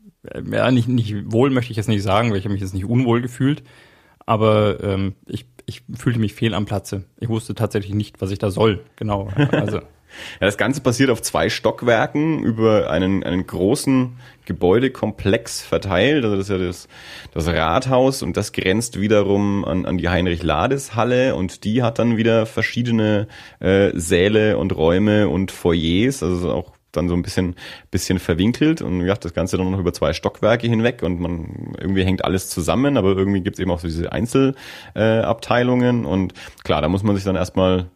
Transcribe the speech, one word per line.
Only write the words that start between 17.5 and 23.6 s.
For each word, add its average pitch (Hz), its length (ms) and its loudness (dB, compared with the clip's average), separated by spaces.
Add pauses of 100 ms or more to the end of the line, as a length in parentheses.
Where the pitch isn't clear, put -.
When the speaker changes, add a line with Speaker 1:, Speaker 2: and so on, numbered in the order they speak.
Speaker 2:
und - 120 -4
das 104 160 -4
grenzt 98 480 -2
wiederum 101 640 2
an, 90 220 -2
an 90 120 -2
die 87 100 0
Heinrich-Lades-Halle 107 1300 0
und 92 260 -6
die 117 220 0
hat 117 160 0
dann 117 160 2
wieder 113 300 4
verschiedene, 110 840 0 (320)